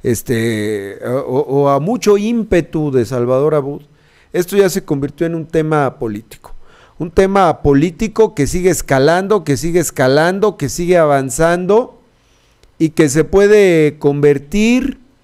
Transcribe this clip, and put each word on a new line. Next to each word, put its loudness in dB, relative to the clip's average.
este, -4
o, -4
o 0
a 0
mucho 0
ímpetu -2
de 0
Salvador -2
Abud, -4
esto -2
ya 4
se -4
convirtió -4
en -6
un -8
tema -2
político. -10
Un -8
tema 2
político 0
que 0
sigue 0
escalando, 0
que -2
sigue -2
escalando, 0
que -6
sigue 0
avanzando 0
y 2
que 2
se 0
puede 4
convertir 0